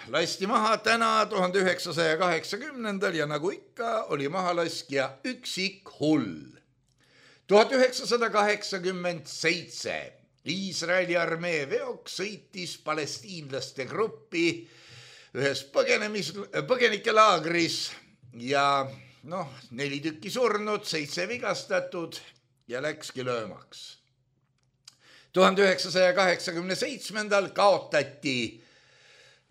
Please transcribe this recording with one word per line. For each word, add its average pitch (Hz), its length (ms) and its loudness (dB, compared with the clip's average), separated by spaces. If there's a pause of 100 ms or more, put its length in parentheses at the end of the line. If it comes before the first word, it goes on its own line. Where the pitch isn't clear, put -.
lasti 165 400 -2
maha 220 320 2
täna 220 480 2
tuhande 190 320 0
üheksasaja 170 560 2
kaheksakümnendal 196 960 -2
ja 151 160 -2
nagu 151 240 -2
ikka, 226 640 -6
oli 139 100 -2
mahalaskja 165 960 -2 (100)
üksik - 720 -6
hull. 110 500 2 (960)
Tuhat 214 300 6
üheksasada 240 580 2
kaheksakümmend 185 960 -2
seitse. 160 680 -2 (520)
Iisraeli 175 720 -2
armee 165 500 -2
veok 240 400 -6
sõitis 180 720 -10
palestiinlaste 147 1040 -6
gruppi 170 640 -2 (880)
ühes 139 240 0 (140)
põgenemis-, 214 580 0 (320)
põgenikelaagris 208 1120 4 (720)
ja 139 380 4 (360)
noh, 160 240 -8 (240)
neli 139 320 -4
tükki 160 260 -6
surnud, 214 540 0
seitse 165 440 -4
vigastatud 185 880 -4 (520)
ja 123 140 -6
läkski 147 420 -6
löömaks. 110 720 -8 (1400)
Tuhande 190 280 6
üheksasaja 180 500 4
kaheksakümne 180 640 0
seitsmendal 208 720 -2
kaotati, 143 1120 2 (880)